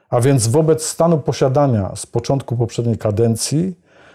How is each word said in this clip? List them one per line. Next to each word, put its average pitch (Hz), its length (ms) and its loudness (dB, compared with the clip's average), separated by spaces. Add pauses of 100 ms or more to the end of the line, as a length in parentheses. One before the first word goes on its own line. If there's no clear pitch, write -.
a 123 120 0
więc 127 260 2
wobec 156 380 2
stanu 165 340 0
posiadania 131 760 0
z - 100 -12
początku 123 520 -4
poprzedniej 117 400 -2
kadencji 117 840 -2 (360)